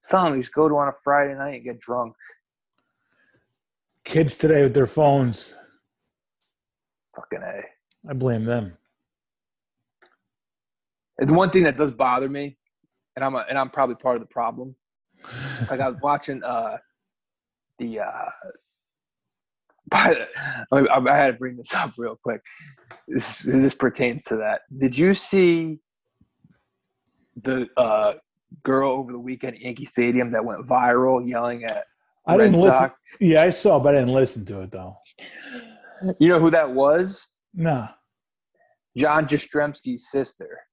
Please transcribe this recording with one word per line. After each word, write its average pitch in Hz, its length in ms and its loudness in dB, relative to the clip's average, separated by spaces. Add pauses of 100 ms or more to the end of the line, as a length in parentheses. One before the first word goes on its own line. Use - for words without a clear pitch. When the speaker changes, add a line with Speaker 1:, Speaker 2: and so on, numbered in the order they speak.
Speaker 1:
Something 180 320 2
we 131 80 -2
just 123 120 -10
go 156 160 4
to 147 80 0
on 143 100 0
a 135 60 -4 (100)
Friday 143 300 2
night 139 220 -10
and 117 80 -18
get 117 160 -12
drunk. 120 340 -8 (1900)
Speaker 2:
Kids 160 320 0
today 156 240 4
with 131 140 4
their 139 120 4
phones. 139 680 0 (1600)
Speaker 1:
Fucking - 260 -14
A. - 680 -18
Speaker 2:
I 143 40 -8
blame 123 320 -2
them. 113 320 -6 (2500)
Speaker 1:
The 139 160 2
one 185 180 4
thing 185 120 4
that 139 140 2
does 143 140 0
bother 127 380 -2
me, 143 280 -10 (580)
and 127 80 -6
I'm 135 120 -4
a, 120 140 -6
and 135 80 -4
I'm 135 120 -2
probably 131 260 -2
part 127 200 -2
of 113 60 -6
the 110 60 -18
problem. 123 480 -8 (480)
Speaker 2:
<laughs> - 20 -20 (440)
Speaker 1:
Like, 131 100 -6
I 135 100 -2
was 123 120 -10
watching, 143 420 -2
uh, 113 340 -6 (1000)
the, 113 220 -8
uh, - 260 -8 (1600)
<laughs> - 60 -20
by - 240 4
the, 113 120 -8 (440)
I, 135 260 4 (140)
I 143 40 4
had 143 180 4
to 110 40 -8
bring 123 180 -10
this 120 200 -10
up 135 240 -4
real 117 240 -8
quick. 113 180 -6 (640)
This, - 280 -6 (100)
this 131 300 2
pertains 123 500 -2
to 110 120 -4
that. 110 240 -4 (140)
Did 131 220 -2
you 180 160 4
see 170 640 0 (1600)
the, 127 320 -4 (100)
uh, 107 360 2 (500)
girl 135 280 0
over 127 200 -6
the 123 80 -12
weekend 123 360 -10
at 107 60 -20
Yankee 123 240 -12
Stadium 120 460 0
that 110 120 -2
went 117 240 -8
viral 127 640 2
yelling 120 340 -6
at 107 220 -6 (400)
Speaker 2:
I 170 120 4
didn't 208 160 6
Speaker 1:
Red 170 100 6
Speaker 2:
listen. 190 80 8
Speaker 1:
Sox? 131 220 2 (260)
Speaker 2:
Yeah, 160 240 6
I 180 80 6
saw, 175 280 4
but 143 160 4
I 139 40 4
didn't 127 160 2
listen 123 300 0
to 98 160 -12
it, 95 100 -14
though. 92 260 -16 (1200)
Speaker 1:
You 160 100 6
know 175 100 6
who 165 100 6
that 156 220 2
was? 151 560 2 (260)
Speaker 2:
Nah. 151 360 -4 (1080)
Speaker 1:
John 151 280 2
Jastrzemski's 143 840 -4
sister. 127 500 -6 (140)